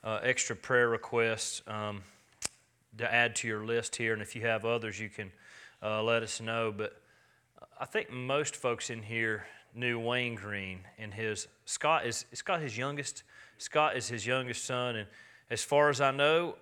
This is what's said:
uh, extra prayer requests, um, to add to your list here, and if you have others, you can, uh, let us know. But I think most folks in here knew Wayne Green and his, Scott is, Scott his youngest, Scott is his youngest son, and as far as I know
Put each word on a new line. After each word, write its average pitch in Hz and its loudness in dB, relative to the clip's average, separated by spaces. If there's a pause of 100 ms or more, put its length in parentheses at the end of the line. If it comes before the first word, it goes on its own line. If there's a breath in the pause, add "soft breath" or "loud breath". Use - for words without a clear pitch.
uh, 110 0
extra 123 0
prayer 123 4
requests, 113 0
um, 104 -6 (920 loud breath)
to 117 0
add 117 4
to 117 -4
your 107 -2
list 117 0
here, 113 0
and 110 0
if - -10
you 110 -6
have 113 0
others, 113 0
you 110 -6
can, 98 -10 (500 loud breath)
uh, 107 0
let 113 4
us 110 -6
know. 113 0
But 107 -6 (800 soft breath)
I 135 -4
think - -4
most 135 -2
folks 120 -2
in 113 -6
here 110 -2 (280 loud breath)
knew 120 0
Wayne 120 0
Green 98 -8 (160)
and 107 -10
his, 107 -4 (160)
Scott - 2
is, 117 -4
Scott 175 -2
his 120 -6
youngest, 139 -6 (340 loud breath)
Scott - 4
is 113 -2
his 113 -4
youngest 123 0
son, 123 -2
and 104 -6 (420 loud breath)
as 117 -2
far 147 6
as 139 2
I 135 6
know 156 4